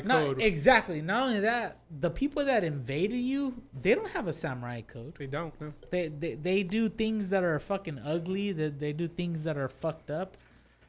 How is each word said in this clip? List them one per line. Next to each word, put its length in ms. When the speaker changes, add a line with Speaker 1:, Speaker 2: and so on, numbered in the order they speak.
Speaker 1:
No, 220
Speaker 2:
code. 140
Speaker 1:
exactly. 600
Not 260
only 140
that, 380
the 100
people 360
that 180
invaded 560
you, 420
they 120
don't 180
have 180
a 40
samurai 480
code. 360
Speaker 2:
They 100
don't. 320
No. 140
Speaker 1:
They, 160
they, 280
they 280
do 240
things 440
that 120
are 160
fucking 400
ugly. 540
They, 160
they 240
do 160
things 340
that 140
are 100
fucked 420
up. 280